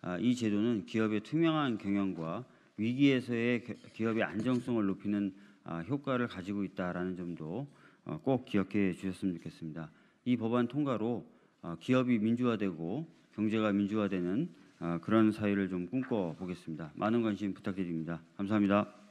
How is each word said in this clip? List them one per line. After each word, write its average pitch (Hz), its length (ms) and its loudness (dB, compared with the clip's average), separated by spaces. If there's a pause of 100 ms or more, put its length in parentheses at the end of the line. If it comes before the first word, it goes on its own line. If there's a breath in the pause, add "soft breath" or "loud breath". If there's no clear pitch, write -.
아, 90 160 -4
이 120 180 2
제도는 110 500 0
기업의 107 360 0
투명한 151 560 0
경영과 98 680 -2 (340 soft breath)
위기에서의 120 840 2
겨-, - 100 -10 (200)
기업의 113 300 0
안정성을 117 640 0
높이는, 101 480 -2 (300 loud breath)
아, 85 160 -6
효과를 123 480 -2
가지고 101 380 -4
있다라는 90 500 -4
점도, 87 520 -6 (380 loud breath)
어, 78 180 -8
꼭 127 220 2
기억해 98 480 2
주셨으면 92 420 -2
좋겠습니다. 80 540 -10 (360 soft breath)
이 123 100 2
법안 117 320 2
통과로, 120 580 -2 (360 loud breath)
어, 82 180 -8
기업이 127 400 2
민주화되고 110 880 0 (280 loud breath)
경제가 107 360 2
민주화되는, 101 760 0 (320 loud breath)
어, 85 200 -2
그런 110 300 6
사회를 101 380 0
좀 90 180 -4
꿈꿔보겠습니다. 87 1080 -4
많은 113 260 2
관심 101 320 0
부탁드립니다. 85 680 -4 (140)
감사합니다. 101 640 4 (120)